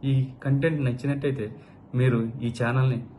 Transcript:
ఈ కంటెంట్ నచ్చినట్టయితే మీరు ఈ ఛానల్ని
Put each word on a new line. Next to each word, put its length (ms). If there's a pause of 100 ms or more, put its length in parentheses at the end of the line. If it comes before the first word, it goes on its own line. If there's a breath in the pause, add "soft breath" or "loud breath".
ఈ 240 (160)
కంటెంట్ 400
నచ్చినట్టయితే 720 (380 loud breath)
మీరు 360 (120)
ఈ 100 (120)
ఛానల్ని 400 (140)